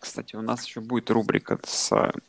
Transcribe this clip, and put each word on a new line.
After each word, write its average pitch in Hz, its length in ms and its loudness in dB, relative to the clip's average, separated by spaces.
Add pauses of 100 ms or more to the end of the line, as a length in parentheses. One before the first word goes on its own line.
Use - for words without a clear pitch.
Кстати, - 360 -10
у 110 60 -8
нас 117 240 -4
ещё - 140 -12
будет 113 300 -2
рубрика - 540 2
с, - 280 0
э, - 180 6 (180)